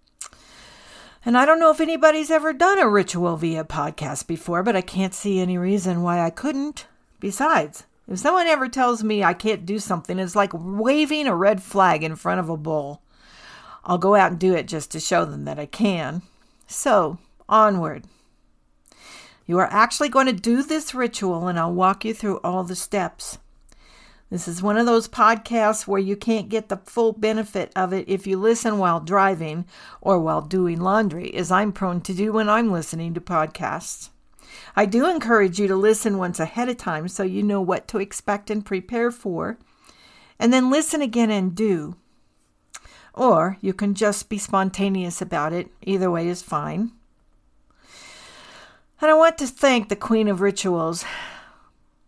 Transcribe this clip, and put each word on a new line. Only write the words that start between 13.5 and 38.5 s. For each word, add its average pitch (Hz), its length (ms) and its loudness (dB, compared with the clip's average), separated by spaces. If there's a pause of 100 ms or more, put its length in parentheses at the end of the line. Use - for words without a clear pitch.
I'll 180 160 0
go 190 160 4
out 185 160 6
and 175 80 -6
do 185 160 4
it 151 140 -2
just 156 240 -8
to 156 80 -8
show 170 240 0
them 143 220 -8
that 147 120 -8
I 147 80 -10
can. 175 560 -2 (460)
So, 180 500 2 (300)
onward. 196 560 2 (1400)
You 175 120 0
are 185 140 2
actually 233 380 2
going 262 160 4
to 262 60 2
do 233 300 0
this 302 320 -6
ritual, 190 540 -2
and 170 100 -2
I'll 170 160 -2
walk 185 300 2
you 220 100 -4
through 208 300 -4
all 185 180 -2
the 180 140 -8
steps. - 640 -6 (920)
This 175 200 -8
is 170 120 -8
one 208 160 0
of 233 100 4
those 226 200 4
podcasts 220 800 2
where 196 140 0
you 196 160 -2
can't 208 320 -2
get 220 200 -4
the 190 100 -6
full 226 340 0
benefit 214 640 -2
of 185 160 0
it 190 160 -4
if 190 180 -2
you 190 100 0
listen 220 420 0
while 175 200 2
driving 170 680 0 (340)
or 190 180 2
while 160 240 0
doing 170 380 0
laundry, 190 520 0
as 175 200 -4
I'm 202 180 2
prone 180 300 -4
to 190 120 -6
do 208 200 -2
when 214 160 0
I'm 220 240 2
listening 165 420 -6
to 170 60 -8
podcasts. 160 920 -6 (640)
I 208 100 4
do 233 240 2
encourage 220 520 2
you 196 80 2
to 190 80 2
listen 208 420 2
once 175 220 -4
ahead 233 280 -4
of 247 80 -4
time 160 300 -6
so 190 160 -6
you 190 220 -2
know 202 160 0
what 180 260 -2
to 220 120 -6
expect 202 520 -6